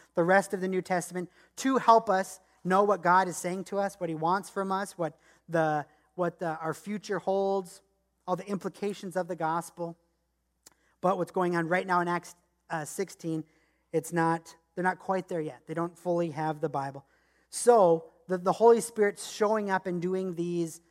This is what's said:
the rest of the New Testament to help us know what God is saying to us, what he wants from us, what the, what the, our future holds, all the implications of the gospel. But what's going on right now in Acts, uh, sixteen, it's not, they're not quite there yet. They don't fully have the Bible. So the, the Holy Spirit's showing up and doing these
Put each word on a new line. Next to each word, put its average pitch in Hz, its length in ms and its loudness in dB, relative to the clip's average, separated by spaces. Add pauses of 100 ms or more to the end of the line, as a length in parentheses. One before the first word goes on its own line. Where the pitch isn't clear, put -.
(140)
the 175 80 2
rest 190 320 4
of 185 60 -6
the 185 80 -2
New 185 140 -2
Testament 180 460 -4 (280)
to 262 220 0
help 226 300 6
us 190 300 -2 (240)
know 190 220 4
what 196 180 2
God 180 240 4
is 170 100 -6
saying 180 280 -6
to 196 140 -6
us, 196 200 -4
what 170 100 -6
he 165 60 -4
wants 170 340 -2
from 196 220 -6
us, 190 260 -4
what 160 220 -4 (300)
the, 156 380 0 (280)
what 175 240 -4
the, 160 200 -4
our 160 160 -4
future 202 440 -8
holds, 196 640 -2 (460)
all 185 100 -2
the 190 100 -12
implications 196 720 -6
of 180 100 -2
the 180 80 -6
gospel. 170 600 -6 (1040)
But 185 180 2
what's 170 140 -4
going 175 240 0
on 165 100 0
right 185 200 0
now 180 140 4
in 175 60 0
Acts, 175 300 -4 (320)
uh, 160 160 -6
sixteen, 160 580 -6 (500)
it's 160 200 -2
not, 165 420 0 (200)
they're 180 100 -4
not 185 160 0
quite 185 260 -4
there 175 140 -4
yet. 143 260 -10
They 160 80 -10
don't 170 240 -6
fully 170 320 -2
have 151 300 -4
the 160 80 -2
Bible. 139 360 -6 (440)
So 180 560 6 (240)
the, 180 100 -2
the 180 140 0
Holy 233 280 8
Spirit's 202 480 -2
showing 208 440 0
up 190 140 -2
and 175 140 -4
doing 185 360 -4
these 170 440 -4 (100)